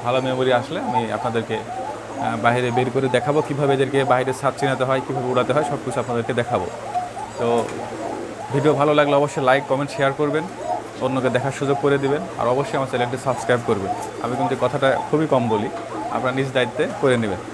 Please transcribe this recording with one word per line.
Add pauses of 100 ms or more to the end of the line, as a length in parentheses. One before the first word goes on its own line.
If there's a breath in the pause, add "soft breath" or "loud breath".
ভালো
মেমোরি
আসলে
আমি
আপনাদেরকে,
আহ,
বাইরে
বের
করে
দেখাবো,
কীভাবে
এদেরকে
বাইরে
ছাদ
চিনাতে
হয়,
কীভাবে
উড়াতে
হয়,
সব
কিছু
আপনাদেরকে
দেখাবো। (720)
তো (880)
ভিডিও
ভালো
লাগলে
অবশ্যই
লাইক,
কমেন্ট,
শেয়ার
করবেন, (580)
অন্যকে
দেখার
সুযোগ
করে
দিবেন, (180)
আর
অবশ্যই
আমার
চ্যানেলটি
সাবস্ক্রাইব
করবেন। (320)
আমি
কিন্তু
এই
কথাটা (100)
খুবই
কম
বলি, (420)
আপনারা
নিজ
দায়িত্বে (140)
করে
নেবেন। (120)